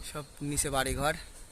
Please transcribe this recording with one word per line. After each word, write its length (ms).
সব 120
নিচে 260
বাড়িঘর, 380